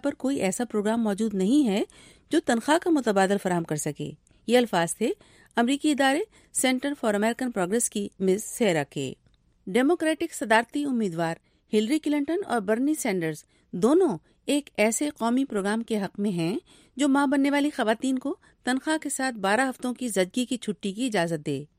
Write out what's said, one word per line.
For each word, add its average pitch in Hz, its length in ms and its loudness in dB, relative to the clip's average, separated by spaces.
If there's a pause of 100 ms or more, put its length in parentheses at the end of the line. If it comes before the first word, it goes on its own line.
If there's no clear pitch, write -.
پر 285 100 -2
کوئی 269 280 -4
ایسا 190 240 -2
پروگرام 220 380 -2
موجود 208 300 0
نہیں 226 340 4
ہے 202 160 0 (460)
جو 320 100 0
تنخواہ 269 380 2
کا 359 120 -2
متبادل 202 540 4
فراہم 175 200 0
کر 160 120 -4
سکے۔ 147 360 -6 (360)
یہ 233 100 4
الفاظ 185 380 2
تھے 254 160 -2 (440)
امریکی 277 360 2
ادارے 269 280 2 (460)
Center 254 240 0
for 233 260 0
American 226 420 -2
Progress 196 320 0
کی 202 200 -6 (100)
مس 190 240 2
سیرا 170 460 0
کے۔ 135 240 -8 (540)
ڈیموکریٹک 311 680 0
صدارتی 233 520 0
امیدوار 170 500 -2 (380)
ہلری 220 260 2
کلنٹن 294 460 0
اور 240 160 -2
برنی 240 340 0
سینڈرز 175 480 -2 (280)
دونوں 247 460 4 (280)
ایک 277 320 0
ایسے 226 320 0
قومی 247 360 0
پروگرام 208 360 -2
کے 214 200 -4
حق - 180 -6
میں 202 120 0
ہیں 175 280 -2 (360)
جو 285 120 2
ماں 277 200 4
بننے 277 240 2
والی 285 180 2
خواتین 254 500 -2
کو 302 160 -4 (280)
تنخواہ 262 340 -2
کے 302 120 -8
ساتھ 262 260 -4
بارہ 202 260 2
ہفتوں 254 320 -2
کی 247 140 -6
زچگی 202 380 0
کی 247 120 -2
چھٹی 202 340 -6
کی 226 140 -4
اجازت 170 400 -2
دے۔ 143 180 -4 (160)